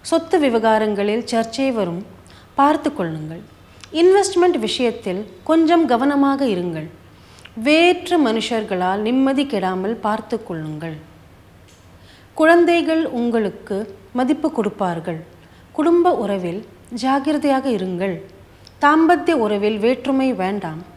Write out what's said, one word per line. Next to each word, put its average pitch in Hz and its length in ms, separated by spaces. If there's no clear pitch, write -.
சொத்து 330 380
விவகாரங்களில் 220 840
சர்ச்சை 233 480
வரும், 190 340
பார்த்து - 400
கொள்ளுங்கள். 160 460
இன்வெஸ்ட்மெண்ட் 359 680
விஷயத்தில் 214 680
கொஞ்சம் 330 420
கவனமாக 277 600
இருங்கள். 175 420
வேற்று 320 720
மனுஷர்களால் 208 680
நிம்மதி 262 500
கெடாமல் 190 540
பார்த்து 220 440
கொள்ளுங்கள். 156 520
குழந்தைகள் 330 720
உங்களுக்கு 226 880
மதிப்பு 285 400
கொடுப்பார்கள். 175 720
குடும்ப 339 440
உறவில் 196 500
ஜாகிரதையாக 269 680
இருங்கள். 185 500
தாம்பத்திய 320 520
உறவில் 214 460
வேற்றுமை 262 540
வேண்டாம். 185 500